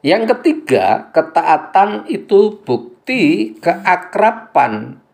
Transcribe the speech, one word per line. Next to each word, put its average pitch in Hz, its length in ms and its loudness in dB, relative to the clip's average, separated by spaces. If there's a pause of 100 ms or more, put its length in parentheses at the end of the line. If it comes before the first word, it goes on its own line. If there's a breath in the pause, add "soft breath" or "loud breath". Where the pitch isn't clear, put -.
Yang 220 320 0
ketiga, - 800 -2
ketaatan 170 960 0
itu 214 560 0
bukti 175 960 -2
keakraban 143 1400 -2 (160)